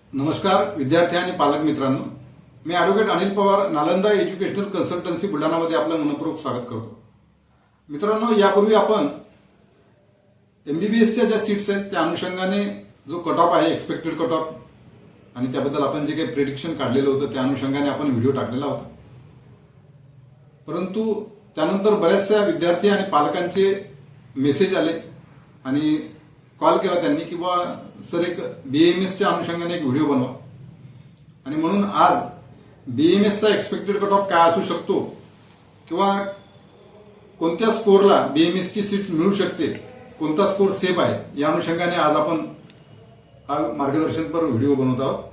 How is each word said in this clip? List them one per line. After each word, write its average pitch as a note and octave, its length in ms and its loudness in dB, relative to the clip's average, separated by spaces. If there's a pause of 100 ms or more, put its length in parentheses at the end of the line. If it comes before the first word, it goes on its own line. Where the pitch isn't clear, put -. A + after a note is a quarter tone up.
(120)
नमस्कार D3+ 520 0 (120)
विद्यार्थी E3+ 400 2
आणि F3+ 160 -2
पालक D3+ 320 0
मित्रांनो, C3+ 340 0 (680)
मी E3 80 -4
ॲडव्होकेट F#3+ 360 2
अनिल F3+ 240 0
पवार, G3 360 2
नालंदा F3+ 420 2
एज्युकेशनल F#3 560 -2
कन्सल्टन्सी F3 580 -4
बुलढाणामध्ये D#3+ 500 -2
आपलं D#3+ 200 0
मनपूर्वक D3+ 440 -4
स्वागत B2 240 -6
करतो. - 340 -12 (920)
मित्रांनो, G#3+ 500 0
यापूर्वी G3+ 360 6
आपण G#3 320 2 (1600)
एमबीबीएसच्या G#3+ 580 2
ज्या G#3 140 2
सीट्स G3+ 320 -2
आहेत G3 200 -2
त्या F3+ 100 -2
अनुषंगाने F#3 640 -2 (460)
जो E3+ 100 -6
कट D#3+ 200 -2
ऑफ E3+ 160 4
आहे, D#3+ 180 2
एक्सपेक्टेड D#3 460 -6
कट E3 140 -2
ऑफ, D#3+ 160 -2 (840)
आणि B2+ 180 -4
त्याबद्दल C#3 300 -2
आपण D3 240 -2
जे D#3 60 -4
काही D#3 140 -2
प्रेडिक्शन C#3 480 -4
काढलेलं C3+ 360 0
होतं C3 220 -2
त्या C3+ 100 -4
अनुषंगाने C#3 460 -2
आपण D3 220 -2
व्हिडिओ A#2+ 200 2
टाकलेला B2+ 360 -4
होता. - 220 -6 (1800)
परंतु F#3+ 460 -4 (440)
त्यानंतर G3 380 2
बऱ्याचशा G3 520 4
विद्यार्थी F3 420 2
आणि G3 220 2
पालकांचे F3+ 640 2 (640)
मेसेज D3 400 2
आले D#3 220 0 (640)
आणि D3+ 320 0 (640)
कॉल E3 180 4
केला F3+ 220 0
त्यांनी D#3 240 -2
की, F3 120 -10
"बुवा F3 200 -2 (540)
सर, E3+ 100 -2
एक E3+ 160 -2 (280)
बीएमएसच्या F3 640 2
अनुषंगाने E3+ 460 -4
एक D#3+ 80 -4
व्हिडिओ C#3+ 240 0
बनवा." B2+ 220 2 (1160)
आणि D3 100 -6
म्हणून F#3+ 280 0
आज E3 360 4 (640)
बीएमएसचा F#3+ 640 2
एक्सपेक्टेड F#3+ 480 -2
कट G3+ 160 0
ऑफ G3 180 2
काय E3 200 6
असू F#3+ 140 0
शकतो - 340 -2 (880)
किंवा G3 240 0 (1300)
कोणत्या E3+ 320 0
स्कोअरला G3 540 6
बीएमएसची F3 560 0
सीट G3 280 -4
मिळू E3+ 220 2
शकते, F3 340 -2 (520)
कोणता D#3 340 0
स्कोअर F#3+ 200 2
सेफ F3+ 280 0
आहे, - 400 -2
या D3 80 2
अनुषंगाने E3+ 480 -2
आज D3+ 200 2
आपण D#3 300 -2 (1040)
हा C#3+ 100 -2 (180)
मार्गदर्शनपर D#3 680 -2
व्हिडिओ C3+ 300 2
बनवत B2+ 260 0
आहोत. C3+ 320 -4